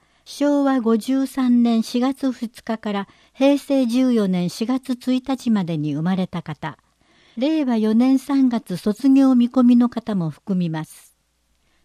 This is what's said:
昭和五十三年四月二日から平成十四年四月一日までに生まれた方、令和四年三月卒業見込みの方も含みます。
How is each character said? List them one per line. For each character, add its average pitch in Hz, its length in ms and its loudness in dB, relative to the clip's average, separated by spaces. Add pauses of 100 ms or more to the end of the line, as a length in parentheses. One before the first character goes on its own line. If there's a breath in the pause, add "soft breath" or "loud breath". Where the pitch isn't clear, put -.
(320)
昭 285 320 0
和 269 160 0
五 226 160 0
十 262 300 -2
三 247 380 0
年 233 180 2
四 247 180 -4
月 269 320 -2
二 233 300 -10
日 220 160 -8
か 214 140 -8
ら 196 160 -6 (260 soft breath)
平 277 240 2
成 269 300 -2
十 247 260 0
四 208 140 2
年 180 220 -2
四 220 180 -8
月 254 260 -4
一 254 340 -4
日 262 220 -4
ま 208 140 0
で 160 160 -4
に 147 160 -4
生 156 80 -4
ま 185 120 -2
れ 180 120 -2
た 175 160 -10
方、 156 340 -12 (580 soft breath)
令 294 300 -2
和 240 120 0
四 220 180 0
年 262 240 4
三 269 280 0
月 226 300 -4
卒 214 320 -2
業 269 240 6
見 240 160 2
込 254 140 2
み 247 120 6
の 240 140 4
方 226 240 -8
も 170 160 -2
含 - 260 -6
み 175 140 -2
ま 156 160 -6
す。 - 320 -20 (680)